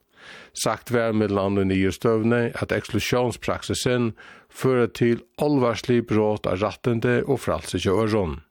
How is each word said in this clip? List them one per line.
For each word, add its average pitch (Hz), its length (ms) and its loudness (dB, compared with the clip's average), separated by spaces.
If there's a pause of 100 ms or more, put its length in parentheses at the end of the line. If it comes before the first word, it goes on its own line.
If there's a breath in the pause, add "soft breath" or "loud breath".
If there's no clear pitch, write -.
(520 loud breath)
Sagt - 380 -4
var 117 220 2
millum 101 440 0
annað 98 80 2
í 95 80 0
niðurstøðuni 110 720 2 (180)
at 104 120 -4
eksklusjonspraksisen 110 1400 -2 (360 loud breath)
fører 127 440 0
til 117 300 2 (160)
alvarslig 123 680 2
brot 107 400 0
av 95 120 -2
rættindi 117 640 0
og 131 160 0
frælsi 87 400 -4
hjá 95 160 2
øðrum. 104 440 0 (100)